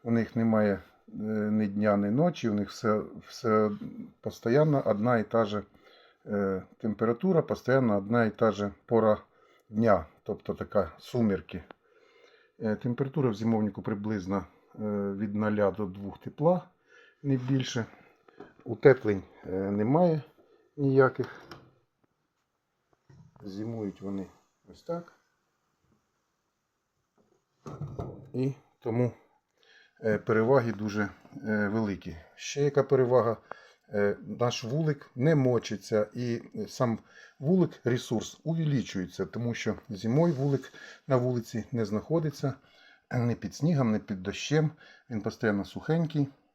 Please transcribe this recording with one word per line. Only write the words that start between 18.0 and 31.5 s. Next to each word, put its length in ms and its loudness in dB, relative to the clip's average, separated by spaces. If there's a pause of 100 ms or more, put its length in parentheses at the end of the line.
Утеплень, 600 4 (220)
е, 60 -8
немає 680 2 (560)
ніяких. 640 2 (2000)
Зимують 580 -8
вони 260 -8 (400)
ось 160 -20
так. 300 -8 (3250)
І 200 -2 (260)
тому, 320 0 (920)
е, 140 2
переваги 540 4
дуже, 380 -2 (380)
е, 200 0